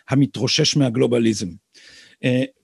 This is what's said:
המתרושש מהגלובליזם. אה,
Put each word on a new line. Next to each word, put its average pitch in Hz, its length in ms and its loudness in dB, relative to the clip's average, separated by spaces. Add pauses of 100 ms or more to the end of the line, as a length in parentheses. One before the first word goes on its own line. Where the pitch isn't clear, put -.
המתרושש 139 680 0
מהגלובליזם. 117 720 0 (760)
אה, 127 180 0 (220)